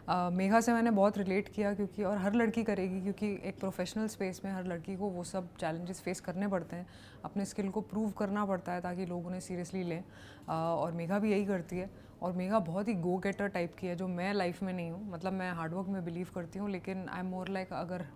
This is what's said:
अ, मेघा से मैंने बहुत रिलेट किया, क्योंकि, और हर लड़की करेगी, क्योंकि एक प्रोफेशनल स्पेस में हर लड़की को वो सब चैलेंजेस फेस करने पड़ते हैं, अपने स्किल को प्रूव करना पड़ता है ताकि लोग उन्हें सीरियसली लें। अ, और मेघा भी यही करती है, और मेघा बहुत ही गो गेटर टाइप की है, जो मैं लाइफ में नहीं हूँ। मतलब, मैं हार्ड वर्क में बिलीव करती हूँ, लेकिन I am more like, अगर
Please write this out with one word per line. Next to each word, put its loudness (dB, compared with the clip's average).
अ, 4
मेघा 8
से 6
मैंने 6
बहुत 6
रिलेट 2
किया, 0
क्योंकि, 0
और 2
हर 2
लड़की 4
करेगी, 2
क्योंकि 0
एक -6
प्रोफेशनल -2
स्पेस -2
में -2
हर -2
लड़की -4
को 0
वो -4
सब -4
चैलेंजेस -2
फेस -2
करने 0
पड़ते 0
हैं, -8
अपने -2
स्किल -2
को -2
प्रूव -2
करना 0
पड़ता 0
है -2
ताकि -2
लोग -4
उन्हें -4
सीरियसली -4
लें। -2
अ, 0
और 2
मेघा 0
भी 4
यही 4
करती 0
है, -4
और 0
मेघा 2
बहुत 0
ही 2
गो 2
गेटर 0
टाइप -2
की -6
है, -2
जो -2
मैं 0
लाइफ 0
में 0
नहीं -2
हूँ। -6
मतलब, -2
मैं 0
हार्ड -2
वर्क -2
में -2
बिलीव -4
करती -6
हूँ, -2
लेकिन -4
I -4
am -2
more -4
like, -4
अगर -4